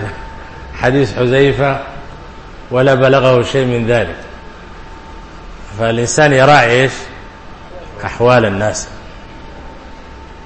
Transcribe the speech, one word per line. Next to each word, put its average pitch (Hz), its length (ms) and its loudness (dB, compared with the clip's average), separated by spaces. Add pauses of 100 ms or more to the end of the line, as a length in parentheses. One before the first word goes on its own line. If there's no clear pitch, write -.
(760)
حديث 131 420 0
حذيفة 131 640 2 (920)
ولا 131 240 4
بلغه 127 480 6
شيء 131 240 0
من 120 200 0
ذلك. 110 300 0 (1600)
فالإنسان 117 540 2
يراعي 131 500 6
إيش؟ 131 100 2 (1120)
أحوال 120 400 4
الناس. 101 440 -2 (1600)